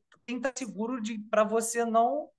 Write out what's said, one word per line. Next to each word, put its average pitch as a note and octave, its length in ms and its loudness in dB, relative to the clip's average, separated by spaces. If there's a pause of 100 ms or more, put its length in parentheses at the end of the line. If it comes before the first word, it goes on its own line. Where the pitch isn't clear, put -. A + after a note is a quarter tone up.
(260)
tem A#3+ 120 -6
que A3+ 40 -8
tá C4 140 -2
seguro A3+ 460 -6
de, A3 180 -6 (100)
pra G#3+ 140 4
você A3+ 400 0
não, A#3 560 2